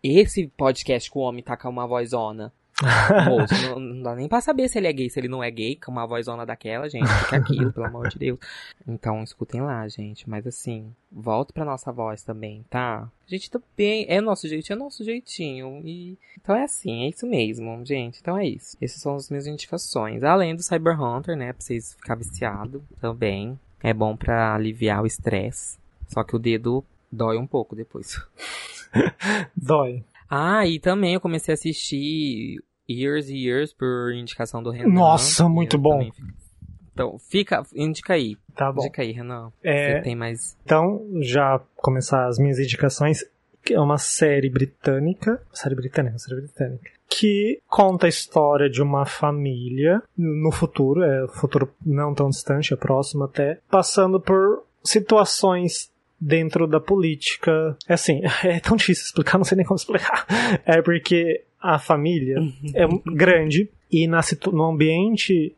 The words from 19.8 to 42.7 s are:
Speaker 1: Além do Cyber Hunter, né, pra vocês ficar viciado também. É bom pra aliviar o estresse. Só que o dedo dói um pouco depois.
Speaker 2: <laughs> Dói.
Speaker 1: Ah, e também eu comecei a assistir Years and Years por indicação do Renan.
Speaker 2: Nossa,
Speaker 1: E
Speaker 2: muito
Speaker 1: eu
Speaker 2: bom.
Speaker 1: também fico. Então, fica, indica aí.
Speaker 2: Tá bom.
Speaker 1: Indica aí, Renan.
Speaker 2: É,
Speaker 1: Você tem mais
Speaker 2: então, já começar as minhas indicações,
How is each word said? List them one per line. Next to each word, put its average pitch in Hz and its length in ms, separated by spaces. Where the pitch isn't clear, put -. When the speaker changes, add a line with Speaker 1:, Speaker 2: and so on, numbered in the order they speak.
Speaker 1:
Além 165 320
do 170 80
Cyber 165 400
Hunter, 131 320
né, 127 200
pra - 80
vocês 120 320
ficar - 220
viciado 117 680
também. 117 580
É 113 120
bom 110 200
pra 113 400
aliviar 107 480
o 110 40
estresse. 110 720
Só - 140
que - 140
o - 20
dedo 120 460
dói 113 280
um 127 80
pouco 120 280
depois. - 460
Speaker 2:
<laughs> 202 640
Dói. 131 480
Speaker 1:
Ah, 180 380
e 165 140
também 180 340
eu 185 60
comecei 165 320
a - 20
assistir 147 1040
Years 139 400
and 139 60
Years 131 380
por 123 400
indicação 120 500
do 117 80
Renan. 120 220
Speaker 2:
Nossa, 165 520
Speaker 1:
E 170 40
Speaker 2:
muito 165 280
Speaker 1:
eu 143 40
Speaker 2:
bom. 143 120
Speaker 1:
também 131 200
fico. - 160
Então, 123 260
fica, 190 440
indica 156 400
aí. 117 220
Speaker 2:
Tá 139 180
bom. 135 80
Speaker 1:
Indica 139 220
aí, 113 100
Renan. 120 400
Speaker 2:
É, 143 360
Speaker 1:
Você - 40
tem 120 140
mais 117 480
Speaker 2:
então, 196 420
já 135 400
começar 131 500
as 120 120
minhas 135 200
indicações, 139 640